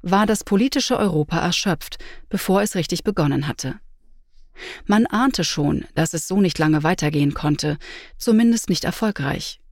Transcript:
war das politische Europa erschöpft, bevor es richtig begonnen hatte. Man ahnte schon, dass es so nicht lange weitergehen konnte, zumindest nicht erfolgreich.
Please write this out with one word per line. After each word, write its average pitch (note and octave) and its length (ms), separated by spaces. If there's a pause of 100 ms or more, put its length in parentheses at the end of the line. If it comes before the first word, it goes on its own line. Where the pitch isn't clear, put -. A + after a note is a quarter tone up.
war F#3+ 240
das G#3+ 180
politische - 540
Europa E3 420
erschöpft, - 600 (320)
bevor G3 320
es G#3 140
richtig - 280
begonnen D3 420
hatte. C3 280 (1120)
Man G#3+ 200
ahnte A#3 380
schon, D3 400 (100)
dass D#3+ 200
es D#3+ 120
so F#3+ 140
nicht F3+ 180
lange D#3 240
weitergehen D3+ 500
konnte, D3+ 460 (380)
zumindest A#3 520
nicht F3+ 140
erfolgreich. - 760 (120)